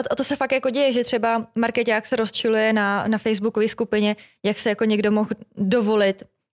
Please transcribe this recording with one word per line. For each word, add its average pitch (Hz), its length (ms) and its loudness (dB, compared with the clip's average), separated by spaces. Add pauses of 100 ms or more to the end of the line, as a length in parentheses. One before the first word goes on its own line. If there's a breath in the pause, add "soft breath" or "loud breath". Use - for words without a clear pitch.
(100)
a 285 40 -2
to 269 100 0
se 285 120 -2
fakt 262 160 -2
jako 262 180 0
děje, 269 220 2
že 240 120 0
třeba 226 500 0
markeťák 226 520 0
se 254 100 -4
rozčiluje 220 560 0
na, 202 360 0
na 220 100 2
facebookové 214 500 0
skupině, 214 480 0 (280 loud breath)
jak 208 140 0
se - 100 0
jako 208 160 0
někdo 214 280 2
mohl 208 160 2 (280)
dovolit, 202 680 2 (300)